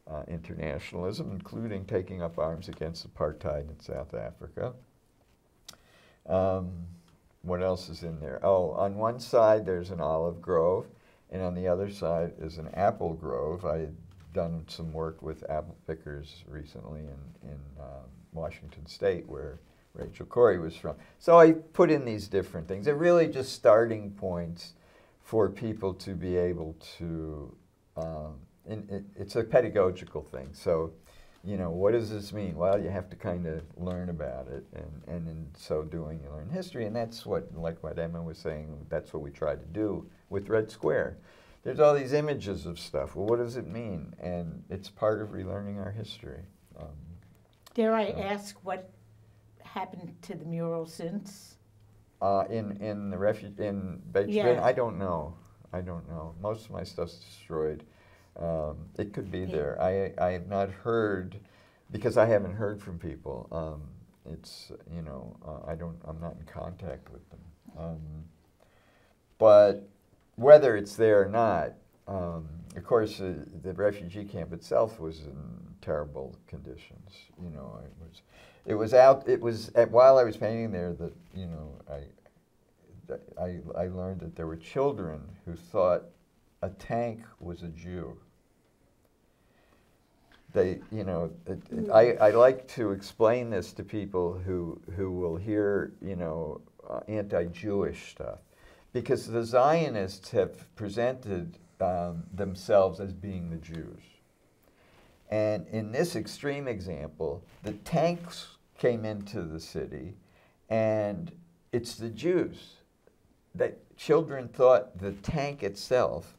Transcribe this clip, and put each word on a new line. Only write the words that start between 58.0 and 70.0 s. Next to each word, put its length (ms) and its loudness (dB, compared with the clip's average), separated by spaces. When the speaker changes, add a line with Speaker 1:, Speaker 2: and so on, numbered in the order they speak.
Speaker 1:
Um, 380 -4
it 140 -6
could 180 -8
be 120 -4
Speaker 2:
Okay. 100 -6
Speaker 1:
there. 280 -2
I, 320 0
I 80 4
have 160 -6
not 220 0
heard, 680 -2
because 260 0
I 100 10
haven't 260 4
heard 280 -4
from 180 -10
people. 520 -10
Um, 300 -6
it's, 400 -16
you 80 -8
know, 340 -12
uh, 240 -10
I 20 -4
don't, 320 -10
I'm 160 -10
not 180 -8
in 60 -16
contact 640 -10
with 180 -20
them. 100 -20
Um, 220 -8
but 480 10